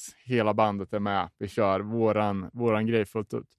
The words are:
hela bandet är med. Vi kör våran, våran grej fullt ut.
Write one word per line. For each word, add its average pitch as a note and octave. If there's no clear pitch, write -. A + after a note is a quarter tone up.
hela A2+
bandet G2+
är G#2+
med. G2
Vi G#2+
kör G2
våran, G#2
våran A2+
grej A2+
fullt G#2+
ut. A#2